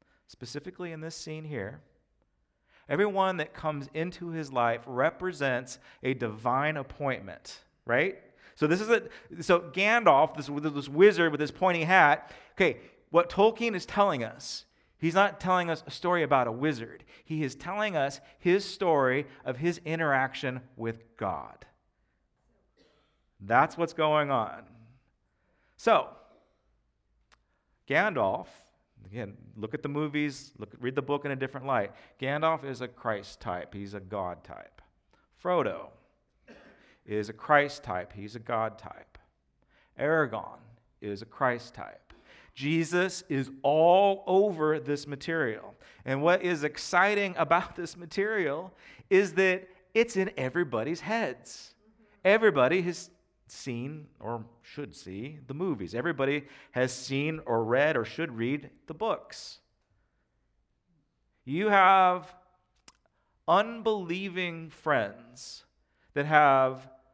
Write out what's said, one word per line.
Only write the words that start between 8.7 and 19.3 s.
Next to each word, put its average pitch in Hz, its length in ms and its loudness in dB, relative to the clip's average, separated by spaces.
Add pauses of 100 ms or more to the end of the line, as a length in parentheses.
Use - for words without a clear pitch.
is 214 80 -4
a, 226 140 4 (380)
so 175 200 4
Gandalf, 170 760 4
this, 139 140 -10 (240)
this 143 160 -6
wizard 170 420 8
with 147 80 -2
his 147 120 -2
pointy 170 340 0
hat, 165 440 6 (280)
okay, 165 220 2 (300)
what 170 200 4
Tolkien 226 440 2
is 180 120 -6
telling 175 400 0
us, - 400 -12 (320)
he's 160 180 0
not 196 240 4
telling 180 300 0
us 160 180 -4
a 147 40 -14
story 175 320 0
about 127 240 2
a 113 40 -4
wizard. 117 540 -6 (180)
He 156 200 -4
is 131 120 -6
telling 202 400 -4
us 139 240 -2 (180)
his 196 280 2
story 139 640 2 (180)